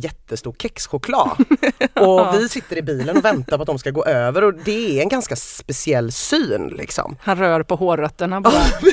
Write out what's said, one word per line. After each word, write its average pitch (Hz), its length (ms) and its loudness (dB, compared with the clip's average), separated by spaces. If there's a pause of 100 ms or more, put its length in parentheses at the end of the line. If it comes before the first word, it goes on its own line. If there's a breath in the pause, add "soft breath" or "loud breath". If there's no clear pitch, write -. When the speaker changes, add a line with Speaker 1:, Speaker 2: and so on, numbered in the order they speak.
Speaker 1:
jättestor 123 560 -10
kexchoklad. - 680 -2 (380)
Speaker 2:
<laughs> 254 260 -2
Speaker 1:
Och 185 420 4
vi 226 140 0
sitter - 280 -8
i 165 40 -4
bilen 147 360 -2
och - 80 2
väntar 156 320 0
på 147 60 -6
att 147 40 -10
de 143 120 -2
ska 135 120 -6
gå 147 140 -2
över. 131 380 2
Och 208 100 4
det 196 460 -2
är - 40 2
en 190 60 -2
ganska 240 260 -4
speciell 123 760 -4
syn 120 560 -2
liksom. - 540 -8
Speaker 2:
Han 190 160 -2
rör 170 260 2
på 175 120 -2
hårrötterna 175 680 -2
bara. 233 120 6
Speaker 1:
Ja, - 400 4